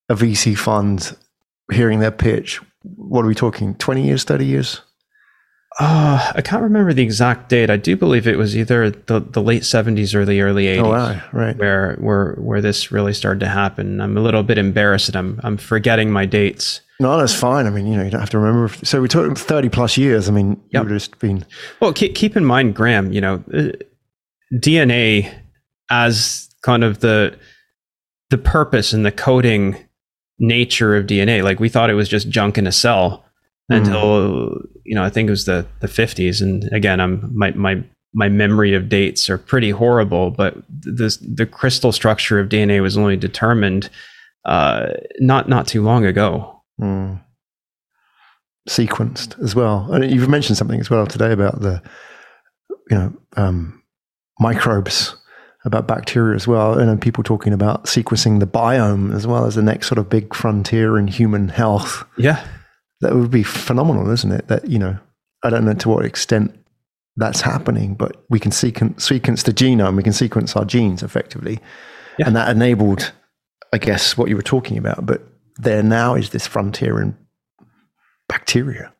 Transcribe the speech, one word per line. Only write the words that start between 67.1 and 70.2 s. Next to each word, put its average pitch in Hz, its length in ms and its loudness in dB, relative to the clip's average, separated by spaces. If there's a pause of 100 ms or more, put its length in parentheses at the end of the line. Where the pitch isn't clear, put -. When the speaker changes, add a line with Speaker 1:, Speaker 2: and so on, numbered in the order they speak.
Speaker 1:
that's 110 240 -2
happening, 107 540 -2
but - 340 -6
we 113 100 2
can 101 120 -2
sequen-, - 500 -2
sequence 123 420 -2
the 123 80 2
genome, 107 460 2
we 95 60 0
can 104 100 2
sequence 113 420 -2